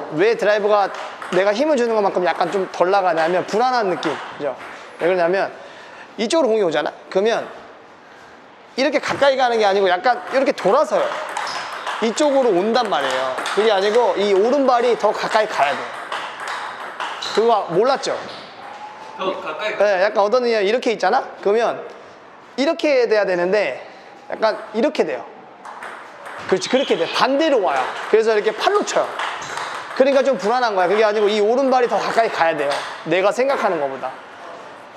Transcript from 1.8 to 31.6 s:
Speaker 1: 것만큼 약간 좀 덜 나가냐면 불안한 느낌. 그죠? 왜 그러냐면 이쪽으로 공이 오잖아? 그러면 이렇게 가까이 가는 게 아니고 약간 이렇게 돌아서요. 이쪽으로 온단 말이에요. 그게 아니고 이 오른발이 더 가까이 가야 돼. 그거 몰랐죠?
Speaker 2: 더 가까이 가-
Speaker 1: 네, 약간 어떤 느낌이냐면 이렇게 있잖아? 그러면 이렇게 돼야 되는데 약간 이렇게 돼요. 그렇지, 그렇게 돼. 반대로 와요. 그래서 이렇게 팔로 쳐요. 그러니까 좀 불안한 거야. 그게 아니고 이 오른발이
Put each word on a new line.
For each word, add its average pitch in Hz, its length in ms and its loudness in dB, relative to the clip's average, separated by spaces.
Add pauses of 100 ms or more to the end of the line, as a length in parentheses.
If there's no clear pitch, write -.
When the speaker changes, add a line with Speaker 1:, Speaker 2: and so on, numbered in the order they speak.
Speaker 1:
것만큼 196 300 0
약간 170 260 0
좀 185 220 -2
덜 175 180 0
나가냐면 175 560 2
불안한 240 440 0
느낌. 160 220 -4 (240)
그죠? 139 200 -6 (420)
왜 156 80 0
그러냐면 175 460 2 (680)
이쪽으로 247 300 2
공이 220 140 2
오잖아? 151 300 0 (160)
그러면 190 400 0 (1300)
이렇게 269 220 2
가까이 269 380 2
가는 240 220 2
게 214 60 2
아니고 196 240 4
약간 180 340 2 (100)
이렇게 254 200 2
돌아서요. 208 520 2 (1000)
이쪽으로 269 480 2
온단 208 400 2
말이에요. 131 460 -2 (180)
그게 214 160 4
아니고 208 460 2
이 202 180 2
오른발이 247 640 4
더 208 140 0
가까이 208 340 0
가야 143 260 0
돼. 123 60 -4 (1600)
그거 214 360 2
몰랐죠? 185 460 0 (1000)
Speaker 2:
더 185 220 -4
가까이 202 360 -6
가- 196 80 4
Speaker 1:
네, 196 200 4
약간 214 200 0
어떤 226 180 2
느낌이냐면 226 240 2
이렇게 240 260 0
있잖아? 196 320 2 (180)
그러면 190 440 0 (720)
이렇게 294 520 2
돼야 208 160 4
되는데 185 600 0 (440)
약간 208 280 0 (160)
이렇게 240 300 2
돼요. 127 200 -6 (1200)
그렇지, 185 200 0
그렇게 262 280 2
돼. 165 160 0
반대로 277 500 2
와요. 143 180 0 (300)
그래서 220 240 4
이렇게 214 160 2
팔로 392 340 0
쳐요. 143 220 0 (880)
그러니까 269 280 4
좀 254 140 2
불안한 226 360 0
거야. 185 140 2
그게 214 160 4
아니고 208 240 2
이 214 120 2
오른발이 247 480 2